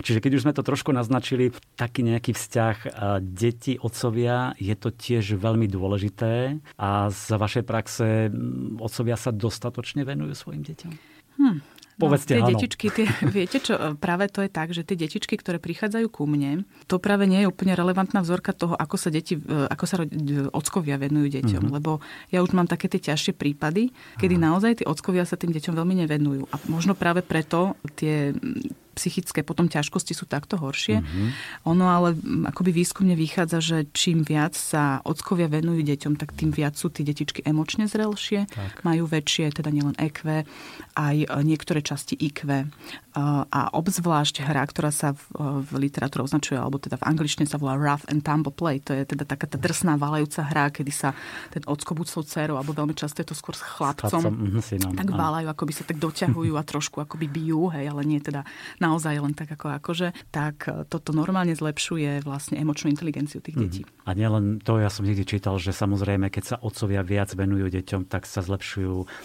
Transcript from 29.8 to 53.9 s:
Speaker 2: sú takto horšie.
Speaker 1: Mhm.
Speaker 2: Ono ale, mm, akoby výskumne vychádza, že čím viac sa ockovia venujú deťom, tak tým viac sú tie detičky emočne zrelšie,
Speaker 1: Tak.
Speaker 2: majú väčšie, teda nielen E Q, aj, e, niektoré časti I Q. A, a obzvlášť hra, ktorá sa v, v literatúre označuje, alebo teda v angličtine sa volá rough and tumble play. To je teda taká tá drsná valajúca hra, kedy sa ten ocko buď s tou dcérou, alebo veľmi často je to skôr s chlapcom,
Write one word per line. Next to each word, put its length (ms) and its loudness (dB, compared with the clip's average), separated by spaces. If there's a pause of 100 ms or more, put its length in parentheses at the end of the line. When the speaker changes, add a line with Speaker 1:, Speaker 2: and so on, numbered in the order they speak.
Speaker 2:
sú 160 -8
takto 320 -2
horšie. 400 0
Speaker 1:
Mhm. 260 -2 (380)
Speaker 2:
Ono 240 4
ale, 240 6
mm, 400 0
akoby 240 2
výskumne 400 4
vychádza, 480 2
že 140 2 (180)
čím 320 4
viac 240 2
sa 560 0
ockovia 400 0
venujú 320 2
deťom, 400 2
tak 160 -8
tým 160 2
viac 240 0
sú 160 -2
tie 160 -2
detičky 400 -2
emočne 400 2
zrelšie, 640 -2
Speaker 1:
Tak. 320 -6
Speaker 2:
majú 240 2
väčšie, 480 0
teda 160 -2
nielen 240 2
E 160 -2
Q, 320 -2 (560)
aj, 240 2
e, 40 0 (200)
niektoré 320 2
časti 400 -4
I 160 -2
Q. 320 -2 (440)
A, 340 2
a 160 0 (100)
obzvlášť 680 0
hra, 240 0
ktorá 240 -2
sa 240 0
v, 80 -6 (420)
v 220 -2
literatúre 380 -2
označuje, 340 0
alebo 220 -2
teda 180 -8
v 100 -6
angličtine 380 2
sa 120 0
volá 200 0
rough 320 2
and 140 2
tumble 280 0
play. 300 0
To 120 -6
je 140 0
teda 200 -4
taká 200 -4
tá 100 -4
drsná 400 2
valajúca 460 0
hra, 280 2
kedy 200 -6
sa 220 -2 (360)
ten 180 -8
ocko 280 -4
buď 140 -2
s 60 -10
tou 100 -4
dcérou, 320 -4
alebo 160 -4
veľmi 220 -2
často 260 -6
je 80 -6
to 80 -10
skôr 160 -12
s 80 -10
chlapcom, 480 -2